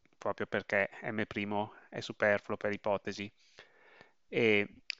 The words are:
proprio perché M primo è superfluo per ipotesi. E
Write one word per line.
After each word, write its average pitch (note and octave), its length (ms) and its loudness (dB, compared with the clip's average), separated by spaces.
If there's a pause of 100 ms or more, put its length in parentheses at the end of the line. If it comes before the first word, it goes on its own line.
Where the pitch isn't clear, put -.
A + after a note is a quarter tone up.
(180)
proprio G#2 280 -4
perché G2 440 0 (120)
M A2 260 -4
primo G#2 460 -4 (140)
è - 120 -8
superfluo G#2 560 2
per G#2 160 -2
ipotesi. G2+ 600 -4 (920)
E G#2+ 400 4 (340)